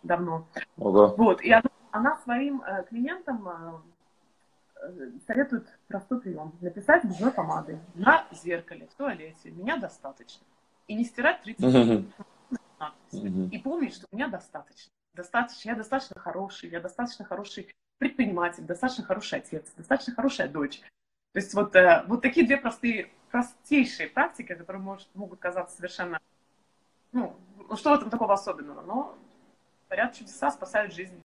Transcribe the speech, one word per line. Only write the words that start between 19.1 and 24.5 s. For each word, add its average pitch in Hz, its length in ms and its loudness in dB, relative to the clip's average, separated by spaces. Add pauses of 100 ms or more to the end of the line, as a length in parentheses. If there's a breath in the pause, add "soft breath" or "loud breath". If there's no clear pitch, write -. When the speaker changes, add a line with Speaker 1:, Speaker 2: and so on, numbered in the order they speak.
Speaker 1:
отец, - 260 -10 (100)
достаточно - 380 -2
хорошая 247 360 0
дочь. 143 320 -4 (520 soft breath)
То 190 60 -2
есть 196 160 -8
вот, 202 200 2
э, 180 320 10
вот 233 140 0
такие 262 240 4
две 269 120 4
простые, 233 520 -4 (220)
простейшие 240 760 0
практики, 254 440 -2